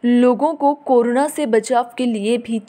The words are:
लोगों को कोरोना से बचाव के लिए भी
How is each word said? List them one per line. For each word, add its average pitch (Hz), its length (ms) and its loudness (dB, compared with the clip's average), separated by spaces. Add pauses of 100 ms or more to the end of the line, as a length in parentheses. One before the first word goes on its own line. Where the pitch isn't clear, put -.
लोगों 247 500 2
को 285 200 0
कोरोना 254 540 0
से 294 180 -4
बचाव 233 520 -2
के 254 80 -2
लिए 220 320 -2
भी 226 300 -6